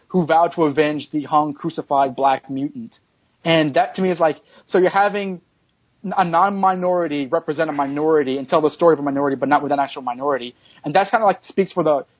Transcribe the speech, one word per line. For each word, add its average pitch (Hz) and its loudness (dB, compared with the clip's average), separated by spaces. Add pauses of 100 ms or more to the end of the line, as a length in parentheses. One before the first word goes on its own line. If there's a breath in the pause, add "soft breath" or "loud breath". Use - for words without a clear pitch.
who 180 0
vow 160 4
to 170 -2
avenge 147 0
the 151 -4
hung, 151 0
crucified 143 -2
black 135 0
mutant. 135 -8 (520)
And 160 2
that 175 0
to 190 -4
me 185 0
is 170 -4
like, 156 2 (300 soft breath)
so 196 0
you're 180 4
having 196 -2 (760)
a 190 2
non-minority 180 0
represent 160 -2
a - -4
minority 143 0
and 135 -8
tell 165 2
the 151 2
story 170 4
of 143 0
a 143 -8
minority, 139 -2
but 135 -2
not 147 2
with 139 -4
an 143 0
actual 139 -4
minority. 123 -4 (320 soft breath)
And 147 -4
that's 196 2
kinda, 220 2
like, 190 2
speaks - -2
for 175 -2
the 147 0 (160)